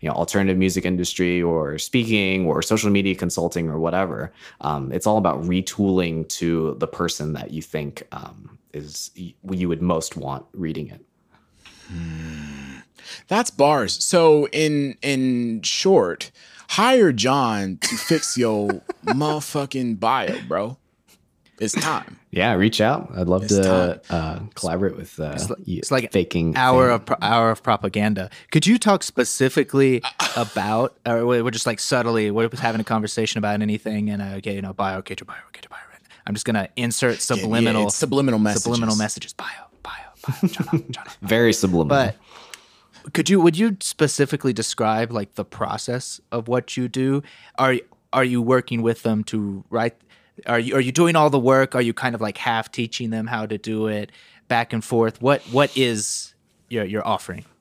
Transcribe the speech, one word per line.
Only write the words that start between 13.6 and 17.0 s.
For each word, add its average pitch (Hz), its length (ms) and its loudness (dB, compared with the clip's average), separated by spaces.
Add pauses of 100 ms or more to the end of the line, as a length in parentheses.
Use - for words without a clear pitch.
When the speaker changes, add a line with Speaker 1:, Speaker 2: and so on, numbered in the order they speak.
Speaker 2:
So 156 440 6
in, 147 540 0
in 123 600 0
short, 117 680 2 (380)
hire 220 440 4